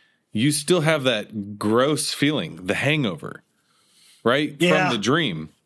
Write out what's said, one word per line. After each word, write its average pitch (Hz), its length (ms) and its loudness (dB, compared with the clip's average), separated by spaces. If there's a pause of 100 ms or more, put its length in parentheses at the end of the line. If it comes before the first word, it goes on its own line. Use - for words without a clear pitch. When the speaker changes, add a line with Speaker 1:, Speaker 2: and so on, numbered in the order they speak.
(320)
Speaker 1:
you 123 200 2
still 175 300 0
have 151 220 0
that 107 540 -4
gross 123 540 0
feeling, 90 540 -2
the 95 80 0
hangover, 127 680 -2 (800)
right? 147 340 2
Speaker 2:
Yeah. 180 300 4
Speaker 1:
From 120 80 0
the 104 60 -6
dream. 110 480 0 (160)